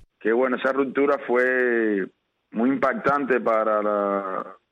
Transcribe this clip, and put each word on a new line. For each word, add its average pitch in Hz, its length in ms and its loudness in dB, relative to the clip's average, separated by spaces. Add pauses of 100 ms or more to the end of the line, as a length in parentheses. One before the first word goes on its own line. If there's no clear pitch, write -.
(200)
Que 107 140 -2
bueno, 127 240 0
esa 131 160 0
ruptura 139 520 0
fue 120 840 2 (440)
muy 117 180 0
impactante 131 720 0
para 110 400 2
la, 101 640 -2 (260)